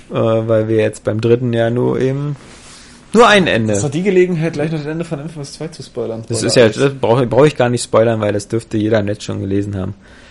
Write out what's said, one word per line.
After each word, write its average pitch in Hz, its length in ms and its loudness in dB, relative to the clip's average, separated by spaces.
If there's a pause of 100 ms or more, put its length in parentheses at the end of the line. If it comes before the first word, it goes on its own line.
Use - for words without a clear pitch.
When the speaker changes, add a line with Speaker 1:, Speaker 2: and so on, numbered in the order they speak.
(120)
Speaker 1:
Äh, - 40 -6
weil 113 520 2
wir 113 100 0
jetzt 107 260 -2
beim 110 180 -2
dritten 120 320 2
ja 113 160 0
nur 123 300 -2
eben 139 360 -2 (800)
nur 226 140 6
ein 202 200 4
Ende. 107 220 0
Speaker 2:
Das 101 100 0
ist 101 60 -2
doch 139 60 -2
die 151 120 -4
Gelegenheit, 180 500 2
gleich 151 180 -4
noch 160 80 -4
das 143 80 -8
Ende 160 180 -6
von 160 140 -8
Infamous 147 340 -12
zwei 151 140 -10
zu 156 160 -16
spoilern. 113 440 -8
Speaker 1:
Das 113 120 -4
Speaker 2:
Spoiler 110 80 -2
Speaker 1:
ist 117 80 0
ja, 131 80 8
Speaker 2:
alles. 110 140 4
Speaker 1:
das 135 180 0
brauche, 123 320 2
brauche 120 200 4
ich 151 80 0
gar 123 140 0
nicht 120 140 -2
spoilern, 113 380 2
weil 104 120 0
das 104 140 -4
dürfte 113 300 -4
jeder 107 220 2
im 101 60 -4
Netz 104 180 -6
schon 101 160 -8
gelesen 101 360 -4
haben. 95 180 -6 (380)